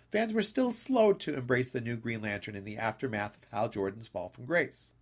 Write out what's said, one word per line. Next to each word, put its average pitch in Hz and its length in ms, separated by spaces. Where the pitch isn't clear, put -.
fans 220 220
were 220 100
still 247 300
slow 233 420
to 156 220
embrace 127 340
the 123 120
new 117 160
Green 113 240
Lantern 104 340
in 98 80
the 104 140
aftermath 110 600
of - 140
Hal 110 160
Jordan's 107 400
fall 90 220
from - 160
grace. 156 560